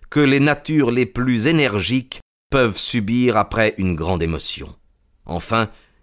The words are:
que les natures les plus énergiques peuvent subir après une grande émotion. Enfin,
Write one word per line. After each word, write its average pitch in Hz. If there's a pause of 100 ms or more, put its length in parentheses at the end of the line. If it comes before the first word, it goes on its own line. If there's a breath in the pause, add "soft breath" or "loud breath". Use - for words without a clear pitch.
que 147
les 139
natures 143
les 123
plus 123
énergiques 123 (280)
peuvent 123
subir 120
après 107
une 90
grande 82
émotion. 71 (500)
Enfin, 104 (340 soft breath)